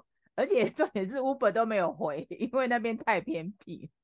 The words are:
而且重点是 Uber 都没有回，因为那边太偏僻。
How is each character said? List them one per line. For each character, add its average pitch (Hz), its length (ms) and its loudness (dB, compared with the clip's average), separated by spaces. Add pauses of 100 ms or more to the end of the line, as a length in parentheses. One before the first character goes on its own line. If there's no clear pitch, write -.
(360)
而 262 100 0
且 240 240 4
重 - 200 0
点 190 180 -2
是 240 80 -6
Uber 262 380 2
都 226 120 4
没 220 120 0
有 175 160 2
回， 156 360 -4
因 - 220 -4
为 262 160 0
那 240 100 2
边 226 200 -2
太 196 240 0
偏 185 320 -6
僻。 - 360 -16 (140)